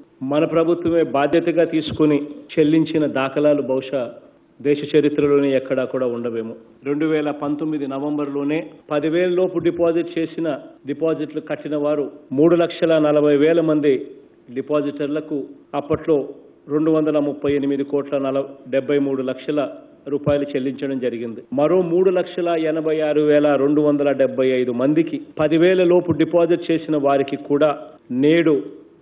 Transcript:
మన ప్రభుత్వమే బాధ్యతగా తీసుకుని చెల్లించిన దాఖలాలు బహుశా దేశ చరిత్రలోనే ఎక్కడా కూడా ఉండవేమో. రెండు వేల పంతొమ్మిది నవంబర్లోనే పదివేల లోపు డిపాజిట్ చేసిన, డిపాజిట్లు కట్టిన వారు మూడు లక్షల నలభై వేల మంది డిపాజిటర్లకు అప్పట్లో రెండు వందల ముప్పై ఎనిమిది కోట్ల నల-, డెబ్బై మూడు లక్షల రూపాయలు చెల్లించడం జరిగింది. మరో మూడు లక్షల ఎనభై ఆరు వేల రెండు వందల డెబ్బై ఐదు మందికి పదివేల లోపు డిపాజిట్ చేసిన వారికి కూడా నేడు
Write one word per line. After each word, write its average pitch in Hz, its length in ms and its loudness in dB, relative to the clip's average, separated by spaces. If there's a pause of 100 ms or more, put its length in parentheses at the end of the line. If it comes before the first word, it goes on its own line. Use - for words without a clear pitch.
(240)
మన 147 220 0
ప్రభుత్వమే 165 580 0
బాధ్యతగా 156 600 2
తీసుకుని 156 540 0 (280)
చెల్లించిన 156 600 2
దాఖలాలు 143 560 0
బహుశా 131 520 -4 (480)
దేశ 143 160 0 (180)
చరిత్రలోనే 143 600 2
ఎక్కడా 131 300 -2
కూడా 131 200 -4
ఉండవేమో. 117 480 -6 (320)
రెండు 147 200 -2
వేల 151 260 0
పంతొమ్మిది 147 560 -4
నవంబర్లోనే 143 800 -4 (220)
పదివేల 160 380 0
లోపు 180 300 0
డిపాజిట్ 170 600 0
చేసిన, 160 400 -4 (280)
డిపాజిట్లు 147 540 -4
కట్టిన 147 340 -8
వారు 147 360 -2 (200)
మూడు 160 240 6
లక్షల 165 440 2
నలభై 147 380 4
వేల 160 240 4
మంది 151 320 2 (600)
డిపాజిటర్లకు 143 920 -4 (320)
అప్పట్లో 147 540 0 (400)
రెండు 156 220 2
వందల 156 280 2
ముప్పై 143 340 -2
ఎనిమిది 139 300 0
కోట్ల 139 340 -4
నల-, 135 300 -2 (220)
డెబ్బై 135 300 0
మూడు 135 220 0
లక్షల 131 380 -4 (480)
రూపాయలు 143 360 0
చెల్లించడం 135 560 -4
జరిగింది. 117 440 -6 (100)
మరో 151 280 2
మూడు 180 280 2
లక్షల 180 380 -2
ఎనభై 160 540 -2
ఆరు 151 200 2
వేల 147 340 4
రెండు 143 260 2
వందల 143 300 2
డెబ్బై 131 360 0
ఐదు 127 240 0
మందికి 151 500 0 (180)
పదివేల 170 440 4
లోపు 175 280 4
డిపాజిట్ 165 600 2
చేసిన 160 260 -2
వారికి 139 380 0
కూడా 143 340 2 (420)
నేడు 151 440 4 (460)